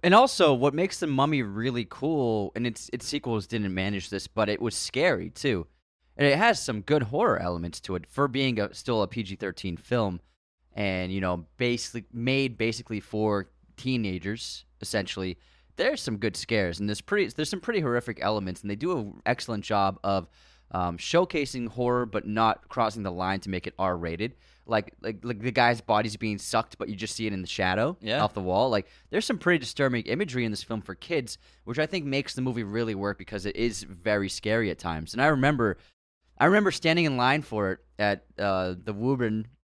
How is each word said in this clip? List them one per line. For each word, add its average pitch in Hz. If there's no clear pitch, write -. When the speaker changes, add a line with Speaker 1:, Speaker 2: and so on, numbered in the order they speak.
Speaker 1:
And 180
also, 190
what 135
makes 175
The 175
Mummy 143
really 113
cool, 123
and 117
its, -
its 123
sequels 117
didn't 101
manage 95
this, 98
but 107
it 104
was 113
scary, 127
too. 104
And 143
it 139
has 220
some 107
good 143
horror 135
elements 87
to 95
it 85
for 139
being 127
a, 104
still 117
a 95
P 120
G 95
thirteen 92
film, 101
and, 92
you 98
know, 90
basically, 120
made 127
basically 110
for 107
teenagers, 104
essentially. 95
There's 262
some 214
good 196
scares, 95
and 101
there's 104
pretty, 202
there's 151
some 196
pretty 214
horrific 120
elements, 95
and 101
they 104
do 160
an 104
excellent 113
job 98
of, 95
um, 87
showcasing 147
horror, 123
but 107
not 110
crossing 110
the 95
line 92
to -
make 92
it 90
R-rated. 90
Like, 110
like, 107
like, 113
the 120
guy's 120
body's 107
being 107
sucked, -
but -
you 104
just 101
see 113
it 101
in 92
the 87
shadow 104
Speaker 2:
Yeah. 113
Speaker 1:
off 104
the 104
wall. 95
Like, 104
there's 214
some 226
pretty 175
disturbing 123
imagery 127
in 113
this 104
film 110
for 95
kids, 139
which 120
I 156
think 160
makes 139
the 127
movie 120
really 110
work 101
because 95
it 101
is 113
very 98
scary 107
at 78
times. 80
And 117
I 143
remember, 131
I 135
remember 196
standing 165
in 139
line 131
for 101
it -
at, 101
uh, 92
the 110
Woburn 110